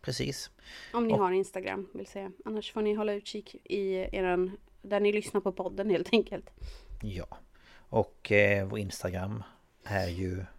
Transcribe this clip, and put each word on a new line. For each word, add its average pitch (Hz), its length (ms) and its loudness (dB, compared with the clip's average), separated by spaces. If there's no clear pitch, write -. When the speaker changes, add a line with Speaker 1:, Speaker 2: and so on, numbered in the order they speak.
Speaker 1:
Precis. - 500 -4
Speaker 2:
Om 233 140 2
ni 220 80 4
Speaker 1:
Och 208 40 4
Speaker 2:
har 185 140 4
Instagram, 190 640 -2
vill 196 120 -10
säga. 190 260 -10
Annars 214 280 -6
får 220 100 -2
ni 208 120 2
hålla 214 180 0
utkik 202 420 -8
i 190 300 -2
eran, 185 440 2
där 202 180 0
ni 208 120 6
lyssnar 208 280 0
på 190 120 0
podden, 185 380 -2
helt 175 220 4
enkelt. 202 380 2
Speaker 1:
Ja. 95 240 -6
Och, - 440 0
eh, 101 340 6
vår 104 120 -4
Instagram 98 640 -4
är 95 240 0
ju 92 360 -4